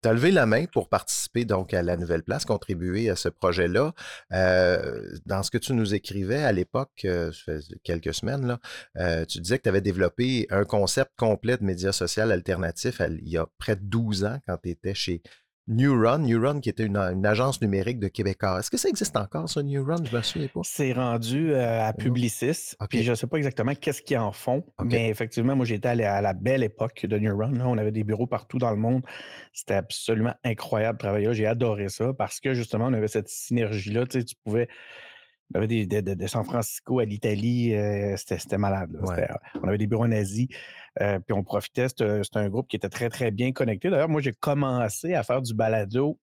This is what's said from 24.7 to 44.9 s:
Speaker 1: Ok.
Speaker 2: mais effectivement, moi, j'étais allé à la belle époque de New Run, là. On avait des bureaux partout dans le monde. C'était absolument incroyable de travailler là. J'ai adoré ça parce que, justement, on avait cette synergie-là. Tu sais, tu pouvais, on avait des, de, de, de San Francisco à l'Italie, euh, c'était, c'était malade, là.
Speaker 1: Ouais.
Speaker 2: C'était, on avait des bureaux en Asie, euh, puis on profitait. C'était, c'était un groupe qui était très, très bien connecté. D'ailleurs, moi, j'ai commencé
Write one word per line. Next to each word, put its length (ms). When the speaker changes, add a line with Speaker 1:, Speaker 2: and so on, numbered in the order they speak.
Speaker 1:
Ok. 140
Speaker 2:
mais 160
effectivement, 480
moi, 100
j'étais 220
allé 160
à 160
la 140
belle 300
époque 420
de 120
New 200
Run, 160
là. 120
On 120
avait 160
des 100
bureaux 240
partout 300
dans 140
le 60
monde. 260
C'était 220
absolument 680
incroyable 540
de 60
travailler 240
là. 60
J'ai 140
adoré 400
ça 240
parce 300
que, 120
justement, 340
on 60
avait 140
cette 220
synergie-là. 760
Tu 140
sais, 60
tu 180
pouvais, 240
on 60
avait 80
des, 180
de, 160
de, 120
de 140
San 160
Francisco 560
à 60
l'Italie, 680
euh, 440
c'était, 220
c'était 180
malade, 340
là. 100
Speaker 1:
Ouais. 140
Speaker 2:
C'était, 180
on 60
avait 80
des 100
bureaux 180
en 60
Asie, 380
euh, 180
puis 180
on 60
profitait. 460
C'était, 340
c'était 160
un 100
groupe 180
qui 80
était 140
très, 200
très 200
bien 220
connecté. 400
D'ailleurs, 180
moi, 120
j'ai 100
commencé 840